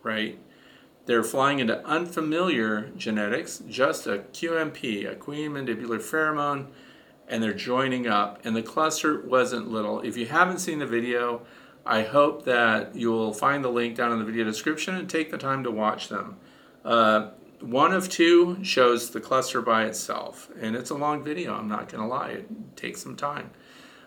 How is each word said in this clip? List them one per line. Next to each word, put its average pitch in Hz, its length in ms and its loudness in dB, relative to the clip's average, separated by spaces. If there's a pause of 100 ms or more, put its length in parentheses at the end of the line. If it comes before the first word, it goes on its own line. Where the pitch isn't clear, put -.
right? 110 340 -4 (680)
They're 117 180 4
flying 139 340 2
into 117 260 0
unfamiliar 151 1120 0
genetics, 107 720 -4
just 131 380 0
a 101 120 -2 (140)
Q 165 240 -2
M 156 140 -2
P, 107 360 -4
a 104 100 -8
queen 147 360 -8
mandibular 120 460 -4
pheromone, 147 680 -2 (600)
and 113 160 -2
they're 107 100 0
joining 123 540 0
up. 104 380 0
And 113 100 -2
the 113 80 0
cluster 156 600 0
wasn't 120 500 2
little. 107 280 -2
If 120 160 -6
you 117 100 -4
haven't 175 320 2
seen 160 200 -4
the 143 80 -4
video, 120 560 -2 (420)
I 113 180 2
hope 143 420 2
that 117 500 2
you'll 113 380 0
find 139 320 2
the 127 60 0
link 120 260 -2
down 120 160 0
in 113 80 0
the 110 40 -2
video 113 200 -2
description 151 500 -2
and 180 160 -6
take 156 220 -2
the 160 60 -6
time 135 260 -2
to 123 60 -2
watch 107 380 0
them. 101 280 -6 (480)
Uh, 110 460 4 (300)
one 139 320 4
of 185 160 0
two 175 540 6
shows 120 480 4
the 117 100 -6
cluster 127 400 0
by 113 240 4
itself, - 760 -6
and 113 160 -4
it's 127 160 -6
a 156 40 -4
long 147 280 -2
video, 151 320 -6
I'm 107 140 -6
not 107 220 -4
gonna 110 180 -6
lie, 127 220 -4
it - 460 -12
takes - 260 -10
some 131 140 -12
time. 143 340 -8 (560)